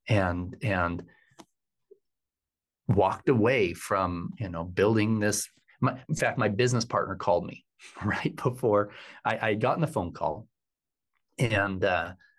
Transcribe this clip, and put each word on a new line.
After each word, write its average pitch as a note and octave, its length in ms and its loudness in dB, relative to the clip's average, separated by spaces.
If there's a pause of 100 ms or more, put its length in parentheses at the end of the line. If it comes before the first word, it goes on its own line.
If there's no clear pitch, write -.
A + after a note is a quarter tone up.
and, F2+ 540 0
and F2 400 -2 (1800)
walked G2 420 2
away A2+ 460 4
from, F2+ 640 -2
you F#2+ 100 -6
know, E2+ 140 -6
building G#2 560 2
this. G#2 300 -2 (320)
My, - 180 0 (100)
in D#3 60 -4
fact, B2+ 240 -2
my A2 100 2
business A#2 360 2
partner F#2+ 320 -2
called F2 300 0
me - 180 -16 (200)
<laughs> - 200 -12
right D3+ 320 -2
before G#2+ 540 2 (340)
I, A2 240 0
I A2 60 2
got B2 200 0
on F3+ 60 -2
the D3+ 60 2
phone F2+ 260 -4
call, D#2 340 -6 (920)
and, G2 460 0
uh, F2+ 300 0 (240)